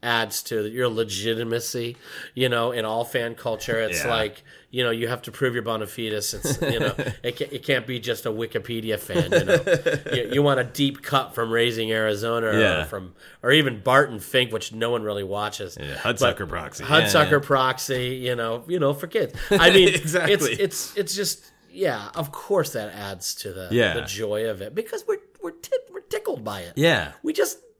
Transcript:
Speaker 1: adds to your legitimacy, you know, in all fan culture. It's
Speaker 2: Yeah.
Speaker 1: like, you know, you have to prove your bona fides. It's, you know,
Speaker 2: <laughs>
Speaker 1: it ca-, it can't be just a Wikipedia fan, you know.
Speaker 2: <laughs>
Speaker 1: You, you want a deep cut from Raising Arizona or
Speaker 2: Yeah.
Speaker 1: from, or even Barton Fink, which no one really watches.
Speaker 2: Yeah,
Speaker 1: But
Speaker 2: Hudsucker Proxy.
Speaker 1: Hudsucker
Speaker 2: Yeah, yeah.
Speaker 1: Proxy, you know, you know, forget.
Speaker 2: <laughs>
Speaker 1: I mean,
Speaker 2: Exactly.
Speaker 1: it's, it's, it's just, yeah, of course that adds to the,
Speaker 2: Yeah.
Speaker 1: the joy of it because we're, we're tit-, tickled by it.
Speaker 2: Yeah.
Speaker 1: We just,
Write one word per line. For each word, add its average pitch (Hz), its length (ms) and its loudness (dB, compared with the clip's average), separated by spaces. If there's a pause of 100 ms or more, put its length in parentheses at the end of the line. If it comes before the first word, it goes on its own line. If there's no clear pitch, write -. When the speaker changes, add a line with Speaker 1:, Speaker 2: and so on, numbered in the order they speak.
Speaker 1:
adds 113 420 0
to 107 240 -2
your 123 200 0
legitimacy, 113 1080 -2 (380)
you 127 160 2
know, 120 220 0
in 117 120 -2
all 110 200 0
fan 117 300 -4
culture. 113 460 -2
It's 87 240 -2
Speaker 2:
Yeah. 120 60 0
Speaker 1:
like, 110 320 -2 (280)
you 127 120 -2
know, 120 80 2
you 113 160 -2
have 123 160 -4
to 117 100 -12
prove 127 220 0
your 120 80 -2
bona 110 240 -2
fides. 107 480 -4
It's, 135 260 -4
you 120 200 0
know, 117 120 0 (160)
Speaker 2:
<laughs> - 140 -10
Speaker 1:
it 120 160 -4
ca-, 139 140 -6
it 131 120 -10
can't 123 220 0
be 123 140 -6
just 120 260 -4
a 117 40 -2
Wikipedia 110 680 -4
fan, 170 340 -2
you 175 120 4
know. 175 200 2 (400)
Speaker 2:
<laughs> - 100 -4
Speaker 1:
You, 120 200 -2
you 143 80 4
want 143 180 4
a 123 40 0
deep 139 380 -2
cut 131 320 0
from 117 180 -2
Raising 113 400 2
Arizona 110 560 0
or 107 120 2
Speaker 2:
Yeah. 85 240 4
Speaker 1:
from, 92 300 -10 (280)
or 123 100 6
even 135 280 4
Barton 127 380 4
Fink, 120 340 0
which 110 200 -6
no 113 180 -2
one 117 140 -2
really 101 200 -4
watches. 101 560 -6
Speaker 2:
Yeah, 71 220 -8
Speaker 1:
But 117 140 0
Speaker 2:
Hudsucker 107 320 2
Proxy. 78 360 -8
Speaker 1:
Hudsucker 147 460 4
Speaker 2:
Yeah, - 0 -
yeah. 147 120 6
Speaker 1:
Proxy, 131 640 0 (160)
you 123 120 0
know, 117 320 -4
you 175 140 -2
know, 139 120 4
forget. 165 400 -2 (100)
Speaker 2:
<laughs> - 100 -2
Speaker 1:
I 180 180 10
mean, 190 240 10
Speaker 2:
Exactly. 165 400 2
Speaker 1:
it's, 156 120 2
it's, - 500 -2
it's 190 180 -2
just, - 380 -6 (180)
yeah, 131 460 -2
of 143 160 -6
course - 400 0
that 107 200 -6
adds 98 440 -8
to 98 160 -10
the, 92 180 -10
Speaker 2:
Yeah. 107 240 4
Speaker 1:
the 76 80 -2
joy 104 480 -4
of 95 100 -6
it 104 140 -10
because 226 320 -6
we're, 415 120 -2 (220)
we're 339 120 -8
tit-, - 360 -6 (220)
tickled 403 340 -4
by 101 160 -6
it. 85 160 -12
Speaker 2:
Yeah. 127 360 2 (100)
Speaker 1:
We 311 100 -2
just, - 260 0 (220)